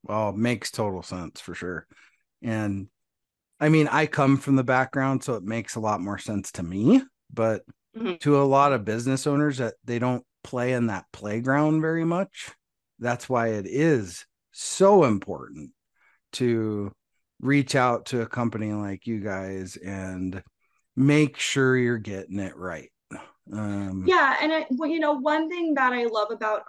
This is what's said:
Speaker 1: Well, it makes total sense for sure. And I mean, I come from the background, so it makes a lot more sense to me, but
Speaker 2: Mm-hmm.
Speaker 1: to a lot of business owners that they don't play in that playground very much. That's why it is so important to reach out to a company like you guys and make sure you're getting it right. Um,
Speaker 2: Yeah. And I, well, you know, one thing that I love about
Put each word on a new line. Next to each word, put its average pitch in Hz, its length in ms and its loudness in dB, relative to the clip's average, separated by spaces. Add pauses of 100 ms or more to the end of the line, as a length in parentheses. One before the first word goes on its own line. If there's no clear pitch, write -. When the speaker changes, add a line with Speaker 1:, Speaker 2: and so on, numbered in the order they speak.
Speaker 1:
Well, 107 280 -2
it 98 60 -6
makes 117 340 -2
total 98 320 -4
sense 87 380 -12
for 90 140 -12
sure. 87 320 -10 (560)
And 107 460 -4 (720)
I 151 100 2
mean, 156 200 6
I 151 180 2
come 139 300 4
from 139 200 2
the 131 80 2
background, 131 600 0
so 127 100 -4
it 104 100 -8
makes 113 320 -6
a 117 40 -6
lot 107 200 0
more 98 180 -6
sense 101 340 -8
to - 100 -8
me, 110 400 4 (300)
but 113 300 0 (340)
Speaker 2:
Mm-hmm. 185 240 -4
Speaker 1:
to 143 200 4
a 143 40 4
lot 139 280 6
of 113 120 -2
business 117 420 -2
owners 143 320 0
that 120 240 -4
they 120 160 -4
don't 123 260 0 (200)
play 127 300 -2
in 120 120 2
that 98 260 -4
playground 135 680 0
very 160 240 -2
much. 175 480 -4 (480)
That's 120 280 -4
why 117 200 2
it 104 180 -4
is 117 580 0 (280)
so 196 500 6
important 80 680 -2 (640)
to 110 580 -2 (480)
reach 139 340 0
out 123 320 2
to 123 140 -2
a 110 80 -4
company 110 440 -4
like 101 360 -6
you 113 100 -4
guys 95 580 -8
and 92 640 -8 (540)
make 143 420 4
sure 131 400 2
you're 120 220 2
getting 101 400 -8
it 95 180 -8
right. 85 360 -10 (600)
Um, 101 540 -4
Speaker 2:
Yeah. 339 340 4
And 311 120 0
I, 311 180 -2
well, 277 180 -2
you 320 120 -2
know, 294 140 2
one 302 340 0
thing 339 260 -2
that 262 180 2
I 240 120 -2
love 220 260 -2
about 214 380 -4